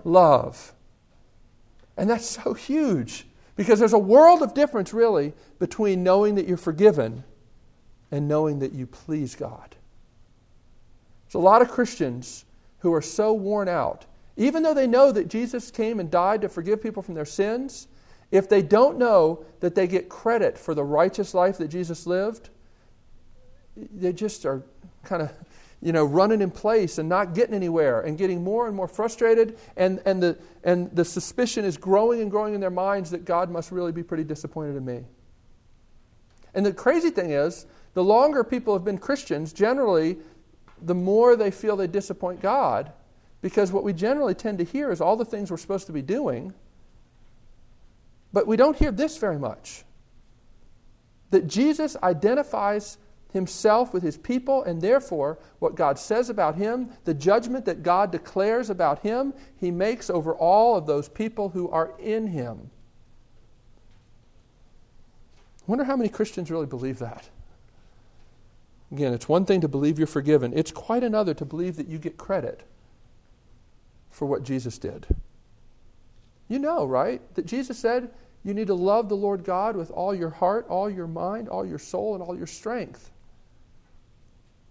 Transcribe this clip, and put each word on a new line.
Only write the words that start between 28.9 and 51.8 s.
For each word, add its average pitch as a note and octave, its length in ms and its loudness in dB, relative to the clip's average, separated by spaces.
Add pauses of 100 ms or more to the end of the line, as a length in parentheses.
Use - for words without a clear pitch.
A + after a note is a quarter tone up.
and, F#3+ 280 0
and F#3+ 160 2
the, E3+ 160 2 (280)
and F3 260 2
the E3+ 140 0
suspicion A3+ 600 -4
is E3+ 120 -2
growing A3 440 2
and G#3 120 -4
growing G#3+ 220 -2
in G3+ 60 -4
their F#3 100 -2
minds F#3 420 -2
that F3 120 -8
God F3 240 0
must E3+ 220 -8
really F3+ 220 -4
be E3+ 100 -8
pretty D#3+ 220 -6
disappointed D3+ 500 -8
in C3 100 -8
me. B2 200 -8 (1500)
And G3 140 2
the G3 60 0
crazy E4 380 2
thing F3 200 -4
is, D3 360 -2 (280)
the F#3 80 0
longer B3 400 4
people A#3 320 -2
have F3+ 100 -4
been G3 140 -4
Christians, D#3+ 540 -6
generally, G3+ 640 2 (640)
the F3 140 -2
more A3 400 4
they G3+ 160 0
feel G#3+ 240 -2
they F#3+ 100 -2
disappoint F#3 540 -6
God, F#3 500 0 (500)
because G3 300 0
what G3 140 -2
we G3+ 80 -2
generally A#3 420 -2
tend G#3 240 -6
to F3 60 0
hear C4+ 260 -6
is F3 100 -4
all F3 140 2
the A3+ 100 -4
things G#3 240 -8
we're E3+ 80 -8
supposed F#3+ 300 -8
to F3 60 -14
be D3 100 -6
doing, F#3 500 -4 (1800)
but G3 160 0
we A3 80 2
don't D4 200 4
hear D4+ 140 2
this C#4+ 260 -4
very F3+ 220 -4
much, - 460 -10 (1500)
that F#3 160 4
Jesus D4 560 0